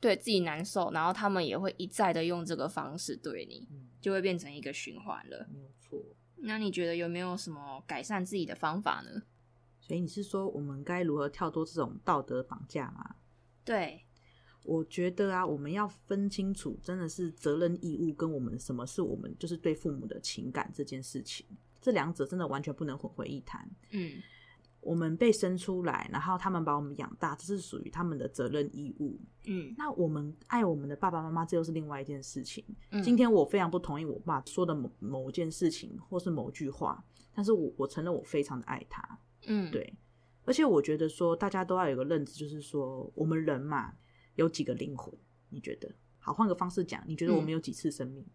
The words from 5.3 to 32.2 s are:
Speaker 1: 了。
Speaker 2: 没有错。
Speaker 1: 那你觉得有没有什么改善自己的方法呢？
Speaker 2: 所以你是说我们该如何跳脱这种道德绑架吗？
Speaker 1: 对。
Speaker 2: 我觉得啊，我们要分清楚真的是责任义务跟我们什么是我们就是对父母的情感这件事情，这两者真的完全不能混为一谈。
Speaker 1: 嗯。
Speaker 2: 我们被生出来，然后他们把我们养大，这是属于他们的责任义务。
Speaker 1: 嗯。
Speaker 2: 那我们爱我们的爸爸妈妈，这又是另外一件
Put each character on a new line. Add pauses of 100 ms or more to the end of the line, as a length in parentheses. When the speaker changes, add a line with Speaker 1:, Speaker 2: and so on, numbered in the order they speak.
Speaker 1:
了。
Speaker 2:
没
有
错。 (400)
Speaker 1:
那
你
觉
得
有
没
有
什
么
改
善
自
己
的
方
法
呢？ (560)
Speaker 2:
所
以
你
是
说
我
们
该
如
何
跳
脱
这
种
道
德
绑
架
吗？ (500)
Speaker 1:
对。 (600)
Speaker 2:
我
觉
得
啊，
我
们
要
分
清
楚
真
的
是
责
任
义
务
跟
我
们
什
么
是
我
们
就
是
对
父
母
的
情
感
这
件
事
情， (340)
这
两
者
真
的
完
全
不
能
混
为
一
谈。 (200)
Speaker 1:
嗯。 (600)
Speaker 2:
我
们
被
生
出
来，
然
后
他
们
把
我
们
养
大，
这
是
属
于
他
们
的
责
任
义
务。 (260)
Speaker 1:
嗯。
Speaker 2:
那
我
们 (120)
爱
我
们
的
爸
爸
妈
妈，
这
又
是
另
外
一
件